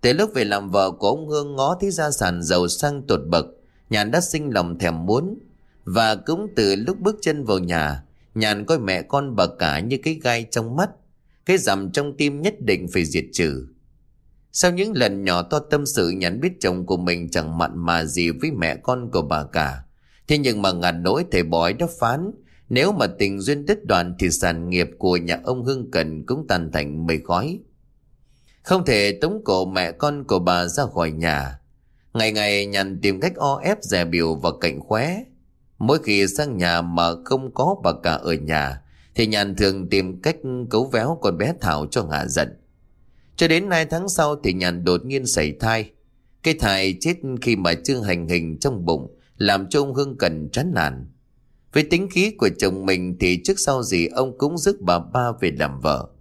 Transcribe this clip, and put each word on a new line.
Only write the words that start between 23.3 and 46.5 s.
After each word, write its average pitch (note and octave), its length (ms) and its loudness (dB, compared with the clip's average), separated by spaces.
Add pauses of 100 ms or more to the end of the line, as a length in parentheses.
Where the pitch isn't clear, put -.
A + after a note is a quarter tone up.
duyên C#3+ 260 0
đứt G#3 200 0
đoạn F2 340 2
thì F#2 100 2
sản E2+ 400 0
nghiệp F2 280 2
của F2+ 200 2
nhà E2+ 260 -2
ông B2+ 200 -2
Hưng C3 280 -4
Cần D#2 340 -2
cũng C3 220 -4
tan E2+ 240 0
thành D#2 360 -4
mây D#2+ 160 0
khói. A#2+ 360 -2 (1040)
Không F#3 220 2
thể G2+ 360 4
tống G3+ 220 -2
cổ F#2 220 2
mẹ F#2 260 -2
con D3 320 -2
của F#2+ 160 2
bà F2 260 2
ra G#2+ 200 -2
khỏi E2+ 260 -2
nhà. D2+ 480 -2 (540)
Ngày A2 180 2
ngày G#2 340 0
Nhàn G2 360 -2
tìm G2 180 2
cách F3+ 160 0
o C#3 280 0
ép G#3 200 -2
dè F2+ 220 0
bỉu E2 300 0
và D2+ 140 0 (120)
cạnh D2 180 -2
khóe. D3 440 -2 (540)
Mỗi C#3 260 2
khi G2 240 2
sang C3 300 -2
nhà F2 240 2
mà E2+ 280 2 (160)
không C3 280 -2
có F3 300 2
bà F2 80 4 (120)
cả E2 100 2
ở E2 200 -2
nhà D2 480 -2 (340)
thì A#2 120 2
Nhàn G2+ 280 0
thường F#2+ 340 0
tìm F#2 320 0
cách D#3+ 140 0 (340)
cấu A2+ 160 2
véo C3 360 0
con F2+ 160 0
bé A#2 240 0
Thảo D2+ 300 0
cho A2+ 120 0
ngả D2 240 -2
giận. D2+ 220 0 (840)
Cho E3+ 120 4
đến F3 240 2
hai D#3+ 140 2
tháng E3+ 240 -4
sau D3+ 340 2
thì F#2+ 100 2
Nhàn F2+ 300 -2
đột F2 220 2
nhiên C3 200 -2
sảy D2+ 340 0
thai. A2 320 0 (520)
Cái D#3+ 100 2